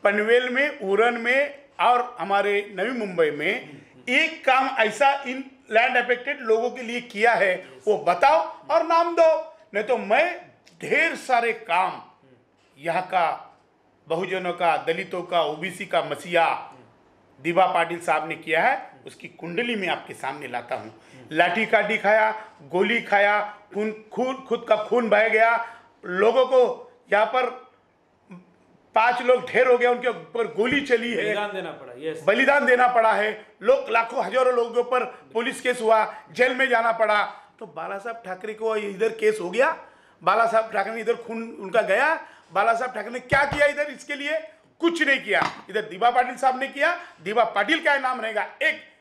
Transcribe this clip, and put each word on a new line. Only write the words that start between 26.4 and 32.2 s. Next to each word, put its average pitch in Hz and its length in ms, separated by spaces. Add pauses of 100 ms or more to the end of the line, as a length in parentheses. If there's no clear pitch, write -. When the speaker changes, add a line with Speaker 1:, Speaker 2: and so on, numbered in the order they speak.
Speaker 1:
को 254 460 (220)
यहाँ 208 120
पर 240 440 (1300)
पांच 240 260
लोग 247 280
ढेर 254 180
हो 247 100
गया, 240 140
उनके 240 160
ऊपर 214 400
गोली 254 340
चली 240 320
है, 202 120
Speaker 2:
बलिदान 208 280
देना 175 180
पड़ा, 127 260
यस। 151 300